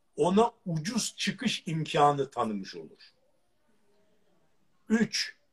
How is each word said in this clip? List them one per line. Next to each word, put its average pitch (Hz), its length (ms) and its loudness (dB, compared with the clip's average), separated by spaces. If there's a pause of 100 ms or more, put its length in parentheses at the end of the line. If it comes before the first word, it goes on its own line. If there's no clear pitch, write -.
(160)
ona 185 360 4 (140)
ucuz 175 520 -4
çıkış - 480 -4
imkanı 147 680 2
tanımış 107 440 -4
olur. 80 240 -16 (1900)
Üç, - 460 0 (180)